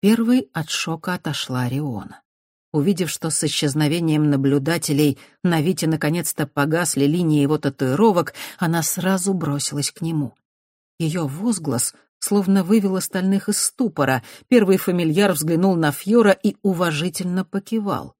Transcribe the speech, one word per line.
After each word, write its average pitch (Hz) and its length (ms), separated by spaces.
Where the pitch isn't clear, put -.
Первой 226 520
от 160 160
шока 165 460
отошла 127 540
Риона. 127 560
Увидев, 160 340
что - 200
с - 120
исчезновением 151 880
наблюдателей 143 880
на 170 160
Вите 160 260
наконец-то 160 580
погасли 147 600
линии 156 360
его 147 160
татуировок, 156 760
она 165 260
сразу 185 500
бросилась 143 580
к - 100
нему. 156 320
Ее 160 260
возглас 151 680
словно 196 460
вывел 190 320
остальных 190 500
из 208 160
ступора. 139 600
Первый 196 260
фамильяр 180 560
взглянул 170 460
на 151 160
Фьора 208 380
и 202 320
уважительно 180 840
покивал. 196 760